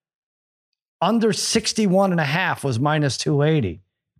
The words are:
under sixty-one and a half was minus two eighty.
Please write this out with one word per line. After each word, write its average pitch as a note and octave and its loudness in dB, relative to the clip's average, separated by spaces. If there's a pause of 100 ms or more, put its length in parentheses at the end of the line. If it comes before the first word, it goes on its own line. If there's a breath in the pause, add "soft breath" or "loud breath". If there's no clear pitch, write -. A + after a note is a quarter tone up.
(1000)
under G#3+ 2
sixty-one G3 0
and E3+ 0
a D3 0
half D#3+ -2
was B2+ -2
minus D3 0
two C#3+ 0
eighty. D3 0 (380)